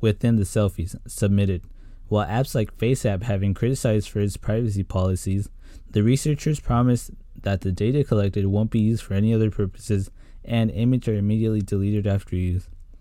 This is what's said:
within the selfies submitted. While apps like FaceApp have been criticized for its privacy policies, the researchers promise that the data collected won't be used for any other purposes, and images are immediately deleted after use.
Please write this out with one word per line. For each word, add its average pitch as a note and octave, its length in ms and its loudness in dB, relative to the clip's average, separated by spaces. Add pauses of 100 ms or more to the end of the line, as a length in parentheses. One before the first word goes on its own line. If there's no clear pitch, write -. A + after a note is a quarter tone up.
within A2+ 360 2
the G2+ 60 2
selfies F#2+ 520 -2 (120)
submitted. G2 540 2 (480)
While G#2 180 2
apps A#2+ 260 -2
like A2 240 -2
FaceApp A2 460 0
have A2 160 -2
been G2 140 2
criticized A2+ 560 0
for G#2+ 100 -4
its G2+ 160 0
privacy G#2+ 480 -2
policies, F#2+ 640 -2 (400)
the G#3 140 2
researchers D3 560 2
promise B2 500 2 (320)
that G2 200 0
the F#2+ 100 -2
data B2 320 2
collected G2+ 420 2
won't G2+ 260 2
be A#2 80 2
used A2 240 2
for - 100 -6
any G#2+ 200 4
other A2 160 4
purposes, G2 640 -2 (320)
and A#2 260 0
images B2 380 0
are A2 100 0
immediately G#2+ 440 2
deleted G2+ 440 0
after G2 300 0
use. F2+ 320 -2 (340)